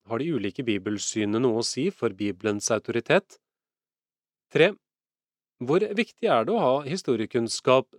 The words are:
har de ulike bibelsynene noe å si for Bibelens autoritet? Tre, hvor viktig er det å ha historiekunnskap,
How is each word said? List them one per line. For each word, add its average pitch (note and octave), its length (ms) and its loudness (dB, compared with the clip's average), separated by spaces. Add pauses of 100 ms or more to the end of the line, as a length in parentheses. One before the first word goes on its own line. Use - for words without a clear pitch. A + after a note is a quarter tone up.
har A#2 100 -4
de D#3+ 160 -2
ulike G#2 320 -4
bibelsynene G#2 720 -2
noe A#2+ 220 2
å A#2+ 40 -4
si C3 200 -4 (100)
for A2+ 160 -4
Bibelens G2+ 600 -4
autoritet? A#2 640 -2 (1120)
Tre, D3+ 220 4 (880)
hvor C#3 220 0 (100)
viktig - 320 -4
er B2 220 4
det G3+ 80 0
å A3 60 0
ha C3+ 160 4 (100)
historiekunnskap, B2 1120 0